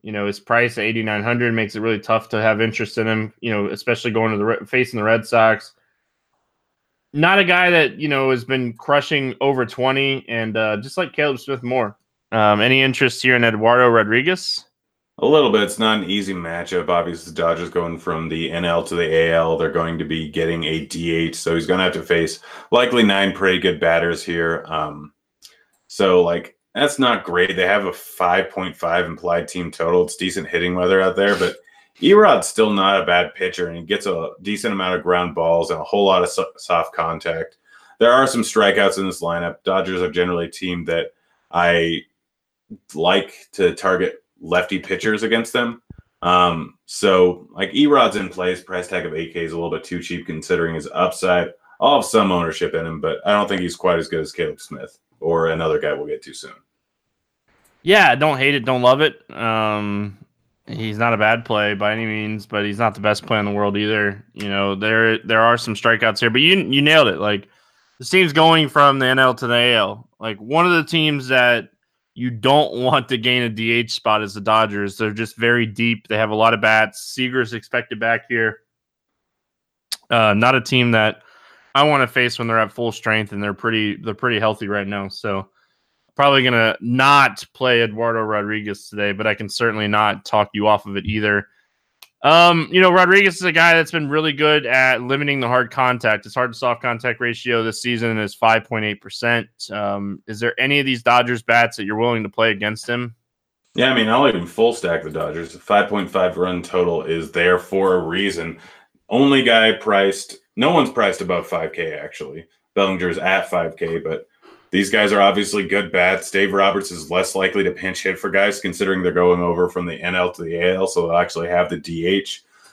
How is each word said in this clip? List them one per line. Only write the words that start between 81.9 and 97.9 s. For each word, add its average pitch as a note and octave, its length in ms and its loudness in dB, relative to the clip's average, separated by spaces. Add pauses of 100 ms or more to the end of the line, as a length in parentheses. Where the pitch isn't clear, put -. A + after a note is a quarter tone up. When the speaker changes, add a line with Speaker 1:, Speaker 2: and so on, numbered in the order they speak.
Speaker 1:
face A#2+ 320 -2
when A#2 100 -4
they're A2+ 120 2
at G#2+ 120 0
full A#2 200 -4
strength, A2 400 -2
and G2+ 100 -8
they're G#2 100 -4
pretty, G#2+ 440 -2
they're A2 180 -8
pretty A#2 260 -4
healthy G#2+ 280 -2
right G2+ 180 -4
now. G2 220 -8
So, G2 420 -6 (680)
probably C#3 280 4
gonna A#2 380 2
not C3 640 2 (120)
play B2 260 2
Eduardo A2+ 400 -2
Rodriguez G#2 680 -6
today, G#2 220 -2
but G#2 140 -4
I G#2+ 80 2
can G2+ 160 -10
certainly G#2+ 380 -2
not G#2 360 0
talk G#2+ 300 0
you G#2 140 0
off G#2 180 2
of G2+ 120 -10
it G2 100 -6
either. G#2 400 0 (760)
Um, E3 500 6
you F3+ 80 4
know, F#3 120 6
Rodriguez F#3 440 6
is - 60 -12
a F3+ 100 -2
guy E3 220 6
that's D#3+ 180 2
been D#3 160 -4
really D#3 240 0
good D3+ 340 2
at C3 360 2
limiting C#3 400 -2
the A#2+ 60 -2
hard B2 240 0
contact. B2 520 0
His G#2+ 120 -16
hard B2 180 -2
to A2 40 -20
soft A#2+ 240 -2
contact A#2+ 380 -4
ratio A#2 440 -2
this A2+ 180 -6
season A#2 360 -2